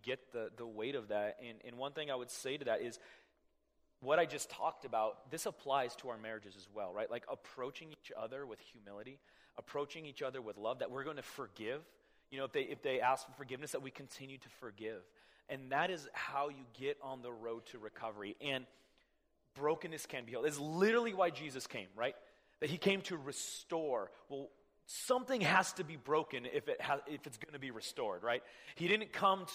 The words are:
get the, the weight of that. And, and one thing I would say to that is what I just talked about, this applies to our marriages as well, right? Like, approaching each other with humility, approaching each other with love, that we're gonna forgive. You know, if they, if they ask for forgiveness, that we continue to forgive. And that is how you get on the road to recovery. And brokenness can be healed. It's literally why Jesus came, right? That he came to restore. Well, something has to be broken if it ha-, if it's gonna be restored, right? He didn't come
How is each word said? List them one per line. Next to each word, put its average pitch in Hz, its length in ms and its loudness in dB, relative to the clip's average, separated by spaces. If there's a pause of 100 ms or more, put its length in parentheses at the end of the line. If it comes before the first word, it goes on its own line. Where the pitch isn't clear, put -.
get - 300 -2
the, 113 240 -4
the 120 100 -8
weight 113 280 -2
of 110 140 -2
that. 104 280 2 (100)
And, 113 180 -12
and 120 120 -12
one 135 160 -4
thing 151 180 -2
I 131 60 2
would 123 140 -4
say 135 260 -2
to 147 80 -6
that 113 160 4
is 117 180 -4 (1040)
what 143 180 6
I 170 60 10
just 147 260 -2
talked - 360 -2
about, 113 440 0
this 160 160 -4
applies 135 500 2
to 131 120 -8
our 113 100 -4
marriages 107 380 -8
as 92 180 -18
well, 98 180 -2
right? 104 180 -2
Like, 120 200 -4
approaching 139 640 -6
each - 260 -16
other 127 280 -6
with 110 120 -8 (140)
humility, 110 460 -12 (380)
approaching 143 500 -4
each 139 160 -10
other 131 180 -2
with 107 160 -6
love, 113 240 0
that 120 100 -2
we're 135 140 -4
gonna 147 180 -6
forgive. 120 600 -4 (480)
You 135 80 -8
know, 135 80 0
if - 60 -6
they, 139 100 4
if 139 200 -6
they 131 180 2
ask 127 260 6
for - 80 -18
forgiveness, 139 380 -8
that 139 100 -2
we 131 100 -8
continue 135 460 -12
to 127 100 -18 (100)
forgive. 110 420 -8 (480)
And 131 220 -8
that 160 200 4
is 151 240 -6
how 139 340 0
you 135 160 -10 (160)
get 139 200 0
on 131 220 -8
the 123 80 -6
road 117 360 -6
to 120 120 -12
recovery. 104 600 -6
And 135 260 -2 (880)
brokenness 160 520 0
can 127 180 -4
be 117 80 -12
healed. 123 140 2
It's 143 120 2
literally 202 560 6
why 180 160 6
Jesus 143 380 -6
came, 104 260 -6
right? 120 220 2 (420)
That 151 120 2
he 180 80 0
came 196 240 4
to 180 140 -4
restore. 139 960 -2 (180)
Well, 139 200 -6 (380)
something 254 560 2
has 185 320 6
to 180 100 -4
be 160 120 -10
broken 139 500 2
if 143 200 0
it - 140 0
ha-, 143 260 2
if 147 200 -6
it's 139 120 -10
gonna 143 220 -10
be 131 100 -4
restored, 107 540 -2
right? 120 180 4 (320)
He 175 140 2
didn't 214 240 4
come 190 420 6